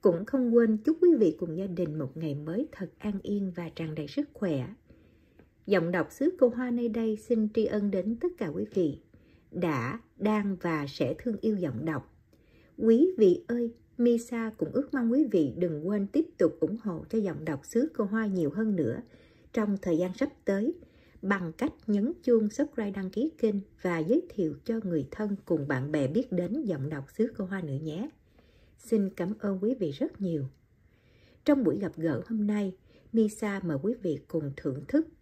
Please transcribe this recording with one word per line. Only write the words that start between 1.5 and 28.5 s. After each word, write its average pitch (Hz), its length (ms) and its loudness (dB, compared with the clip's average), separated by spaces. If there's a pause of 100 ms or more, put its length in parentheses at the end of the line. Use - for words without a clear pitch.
gia 196 100 -4
đình 165 320 -2
một 135 180 -6
ngày 156 180 -4
mới 165 360 -4
thật 175 180 -10 (100)
an 202 240 -6
yên 196 320 -2
và 170 200 -6
tràn 156 200 -6
đầy 151 120 -6
sức - 260 -4
khỏe. 147 340 -2 (960)
Giọng 175 260 2
đọc 175 200 0
xứ 285 180 2 (100)
Cô 247 100 8
Hoa 247 220 -4
nơi 240 180 0
đây 220 280 0 (100)
xin 220 260 2
tri 220 120 2
ân 202 260 0
đến 196 300 -2
tất 359 60 -2 (100)
cả 190 100 -4
quý 175 260 -4
vị 156 260 0 (520)
đã, 156 480 -2 (180)
đang 202 440 0
và 156 280 -2
sẽ 131 280 -2
thương 220 240 -4
yêu 220 140 0
giọng 151 300 -4
đọc. 151 280 -6 (640)
Quý 226 300 6 (100)
vị 190 300 6
ơi, 240 260 -2 (240)
Misa 233 600 2
cũng - 160 -2
ước 285 200 -2
mong 240 180 0
quý 285 200 4
vị 160 260 2
đừng 165 300 -2
quên 202 200 0
tiếp 311 180 0 (120)
tục 156 220 4
ủng 202 240 -2
hộ 170 260 -6
cho 226 80 -2
Giọng 160 280 -2
đọc 147 200 -6
xứ 269 320 0
Cô 220 60 0
Hoa 214 220 -2
nhiều 175 300 0
hơn 214 200 0
nữa 143 220 -2 (560)
trong 208 280 0
thời 170 160 0
gian 185 160 0
sắp - 160 -4 (160)
tới 208 280 0 (480)
bằng 185 320 -2
cách - 200 -4 (140)
nhấn 208 260 0 (100)
chuông 220 260 4
subscribe, 220 420 -4
đăng 190 180 -6
ký 262 280 -2
kênh 214 180 2 (260)
và 175 180 -2
giới 208 300 2
thiệu 160 240 -2 (120)
cho 226 180 -4
người 160 280 -2
thân 208 240 -4 (100)
cùng 147 220 0
bạn 143 240 -2
bè 143 160 0
biết 185 240 0
đến 185 320 -2
Giọng 151 260 -4
đọc 143 160 -8 (120)
xứ 226 200 0
Cô 196 80 -4
Hoa 185 160 -6
nữa 143 200 -6
nhé. 165 280 -6 (680)